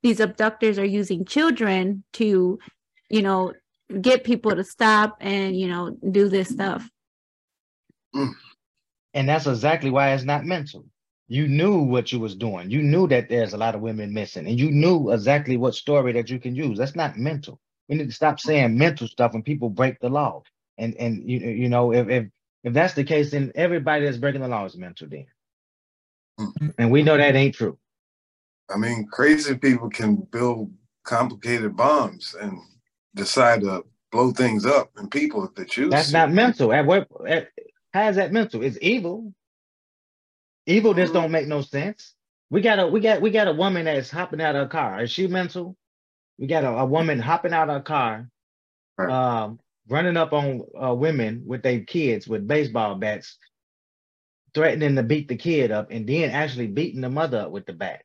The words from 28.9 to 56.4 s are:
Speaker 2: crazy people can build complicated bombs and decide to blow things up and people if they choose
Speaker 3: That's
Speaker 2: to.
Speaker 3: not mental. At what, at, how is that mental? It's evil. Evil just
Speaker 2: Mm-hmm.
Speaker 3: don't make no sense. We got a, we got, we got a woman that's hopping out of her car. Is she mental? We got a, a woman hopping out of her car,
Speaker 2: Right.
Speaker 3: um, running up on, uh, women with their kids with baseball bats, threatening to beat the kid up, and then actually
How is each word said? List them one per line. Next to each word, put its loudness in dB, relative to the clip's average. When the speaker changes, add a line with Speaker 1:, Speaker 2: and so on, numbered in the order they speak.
Speaker 2:
crazy 4
people 2
can 2
build -2
complicated -2
bombs 0
and -8
decide 4
to -4
blow 2
things 0
up 2
and -12
people -2
if -16
they -10
choose -2
Speaker 3:
That's 2
Speaker 2:
to. -2
Speaker 3:
not 4
mental. 4
At 2
what, 2
at, -2
how 2
is 0
that 0
mental? -2
It's -2
evil. -2
Evil 4
just 2
Speaker 2:
Mm-hmm. 4
Speaker 3:
don't -2
make 0
no -2
sense. -8
We 2
got 4
a, 4
we 2
got, 2
we 2
got 2
a 2
woman 0
that's -2
hopping -6
out 0
of 0
her -4
car. -4
Is -4
she -2
mental? -4
We -8
got 0
a, 0
a 0
woman 0
hopping -2
out 2
of -2
her -6
car, -4
Speaker 2:
Right. -2
Speaker 3:
um, -10
running 0
up 0
on, -2
uh, 0
women -2
with -10
their 0
kids -2
with -6
baseball 0
bats, -6
threatening 2
to 0
beat 0
the -6
kid 0
up, -4
and -8
then -2
actually -4